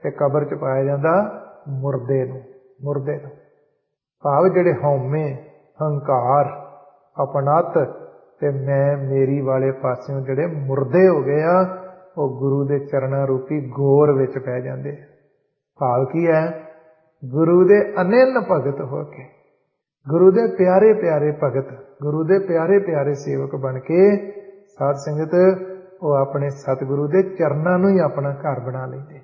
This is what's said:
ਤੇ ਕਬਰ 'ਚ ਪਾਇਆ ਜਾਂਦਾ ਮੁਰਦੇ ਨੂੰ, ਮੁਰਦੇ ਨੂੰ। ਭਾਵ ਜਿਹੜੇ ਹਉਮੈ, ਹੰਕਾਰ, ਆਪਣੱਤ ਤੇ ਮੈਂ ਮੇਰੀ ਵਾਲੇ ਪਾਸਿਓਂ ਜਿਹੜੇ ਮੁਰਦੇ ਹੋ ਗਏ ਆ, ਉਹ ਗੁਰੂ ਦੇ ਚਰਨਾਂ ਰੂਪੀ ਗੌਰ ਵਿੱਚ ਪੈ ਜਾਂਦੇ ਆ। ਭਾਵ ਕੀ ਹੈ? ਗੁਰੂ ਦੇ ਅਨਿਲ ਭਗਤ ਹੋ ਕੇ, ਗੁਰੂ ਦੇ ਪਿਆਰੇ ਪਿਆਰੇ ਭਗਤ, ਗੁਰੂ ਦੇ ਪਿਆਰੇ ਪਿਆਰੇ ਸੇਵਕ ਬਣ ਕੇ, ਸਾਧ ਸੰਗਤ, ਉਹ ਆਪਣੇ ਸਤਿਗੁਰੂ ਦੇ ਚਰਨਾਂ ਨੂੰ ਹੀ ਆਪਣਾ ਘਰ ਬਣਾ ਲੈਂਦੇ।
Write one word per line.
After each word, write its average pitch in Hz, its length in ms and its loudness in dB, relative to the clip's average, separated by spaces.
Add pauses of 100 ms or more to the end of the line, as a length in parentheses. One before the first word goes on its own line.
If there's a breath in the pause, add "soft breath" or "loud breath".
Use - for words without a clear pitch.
ਤੇ 147 80 -4
ਕਬਰ 143 340 0
'ਚ 147 140 -8
ਪਾਇਆ 135 240 -2
ਜਾਂਦਾ 156 580 0 (260)
ਮੁਰਦੇ 135 580 -4
ਨੂੰ, 127 160 -12 (420)
ਮੁਰਦੇ 143 340 -6
ਨੂੰ। - 140 -16 (920)
ਭਾਵ 147 240 2
ਜਿਹੜੇ 180 260 2
ਹਉਮੈ, 143 600 -2 (480)
ਹੰਕਾਰ, 143 640 0 (720)
ਆਪਣੱਤ 143 600 0 (640)
ਤੇ 147 100 0
ਮੈਂ 139 460 0
ਮੇਰੀ 135 440 0
ਵਾਲੇ 135 300 0
ਪਾਸਿਓਂ 135 500 -6
ਜਿਹੜੇ 135 260 -4
ਮੁਰਦੇ 139 600 2
ਹੋ 160 160 2
ਗਏ 143 180 0
ਆ, 185 360 2 (400)
ਉਹ 131 220 -4
ਗੁਰੂ 139 260 0
ਦੇ 139 140 -2
ਚਰਨਾਂ 139 480 -2
ਰੂਪੀ 131 420 -4
ਗੌਰ 139 420 4
ਵਿੱਚ 135 260 0
ਪੈ 127 220 -6
ਜਾਂਦੇ 131 300 -10
ਆ। 147 160 -16 (720)
ਭਾਵ 131 260 0
ਕੀ 165 220 -2
ਹੈ? 160 360 0 (640)
ਗੁਰੂ 165 420 4
ਦੇ 202 340 4
ਅਨਿਲ 247 380 4 (120)
ਭਗਤ 139 300 -2
ਹੋ 143 220 -8
ਕੇ, 139 200 -18 (840)
ਗੁਰੂ 175 220 6
ਦੇ 226 160 2
ਪਿਆਰੇ 190 460 4
ਪਿਆਰੇ 156 380 0 (120)
ਭਗਤ, 135 300 -2 (280)
ਗੁਰੂ 151 220 -2
ਦੇ 185 160 4
ਪਿਆਰੇ 175 400 2
ਪਿਆਰੇ 147 340 0
ਸੇਵਕ 139 420 -6
ਬਣ 131 240 -6
ਕੇ, 190 520 2 (480)
ਸਾਧ 139 160 0
ਸੰਗਤ, 160 640 2 (460)
ਉਹ 147 100 2
ਆਪਣੇ 139 360 0
ਸਤਿਗੁਰੂ 139 580 -4
ਦੇ 185 160 4
ਚਰਨਾਂ 170 560 0
ਨੂੰ 196 100 4
ਹੀ 190 100 4
ਆਪਣਾ 143 340 -2
ਘਰ 139 260 -6
ਬਣਾ 127 260 -10
ਲੈਂਦੇ। 131 380 -16